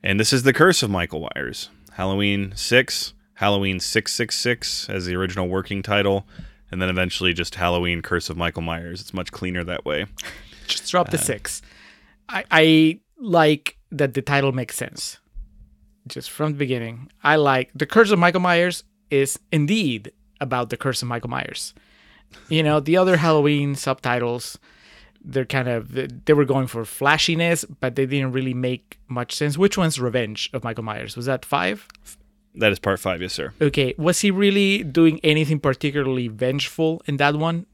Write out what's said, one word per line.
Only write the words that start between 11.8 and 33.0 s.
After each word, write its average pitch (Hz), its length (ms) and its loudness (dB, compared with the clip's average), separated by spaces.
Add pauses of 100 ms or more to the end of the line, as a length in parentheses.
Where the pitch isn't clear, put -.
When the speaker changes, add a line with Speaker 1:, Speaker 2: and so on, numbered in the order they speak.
Speaker 2:
I, 190 220 -6
I 160 500 6 (160)
like 165 600 2 (140)
that 139 220 -2
the 131 80 -2
title 139 280 0
makes 127 240 -6
sense. - 460 -10 (880)
Just - 240 -12
from 156 180 -2
the 143 80 -6
beginning, 123 500 -4 (140)
I 151 140 4
like 135 360 2
The 139 140 -4
Curse 214 240 6
of 196 80 4
Michael 175 220 4
Myers 175 420 0 (260)
is 139 300 0 (140)
indeed 147 580 0 (300)
about 123 300 -2
The 120 60 -4
Curse 131 260 -4
of 123 40 -6
Michael 120 240 -6
Myers. - 440 -8 (720)
You 160 160 2
know, 151 160 4
the 160 160 2
other 185 220 6
Halloween 147 580 2
subtitles, 123 840 -4 (680)
they're 131 200 -4
kind 127 240 -2
of, 123 560 -6
they 151 80 4
were 147 120 6
going 131 220 2
for 117 180 -8
flashiness, 160 800 2
but 127 300 -6
they 135 120 2
didn't 135 260 -2
really 131 220 -2
make 127 520 -6
much 123 300 -6
sense. 147 200 -2
Which 196 220 2
one's 160 220 0
Revenge 117 520 -4
of 120 120 -8
Michael 117 180 -6
Myers? 110 320 -8
Was 120 120 -8
that 135 180 -2
five? 135 420 -2 (680)
Speaker 1:
That 107 160 2
is 90 80 -4
part 98 180 -2
five, 90 240 -4